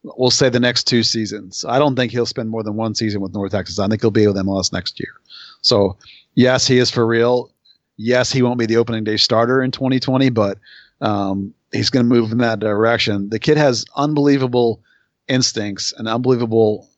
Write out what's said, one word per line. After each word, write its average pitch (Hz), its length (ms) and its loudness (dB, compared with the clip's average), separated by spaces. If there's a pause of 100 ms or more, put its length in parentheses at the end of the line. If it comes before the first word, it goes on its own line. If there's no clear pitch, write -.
we'll 123 280 2
say 135 160 2
the 120 140 2
next 120 240 0
two 117 180 2
seasons. 104 640 -6
I 120 100 0
don't 139 200 2
think 120 160 -2
he'll 120 120 -2
spend 110 240 -8
more 110 140 -6
than 104 120 -6
one 110 200 -4
season 104 240 -4
with 95 140 -8
North 98 180 -6
Texas. 98 280 -4
I 98 100 0
think 110 100 -2
he'll 113 120 2
be 107 140 4
with 101 120 2
M 95 100 -2
L 98 100 -2
S 92 140 -2
next - 300 -8
year. - 100 -10 (500)
So 101 360 2 (380)
yes, 127 300 4
he 131 120 2
is 123 120 2
for 120 160 0
real. 117 460 0 (460)
Yes, 120 340 0
he 131 100 0
won't 123 180 2
be 117 60 0
the 113 120 2
opening 113 260 0
day 107 140 -2
starter 120 440 2
in 127 100 -2
twenty 131 280 -2
twenty, 131 300 2
but, 104 280 0 (440)
um, 98 520 -4 (200)
he's 110 160 -2
gonna 127 160 2
move 117 260 2
in 113 80 -2
that 113 200 0
direction. 107 680 0
The 110 100 -4
kid 151 180 2
has 135 280 2 (100)
unbelievable 139 880 2 (460)
instincts, 107 720 -2
an 113 100 -8
unbelievable 113 920 0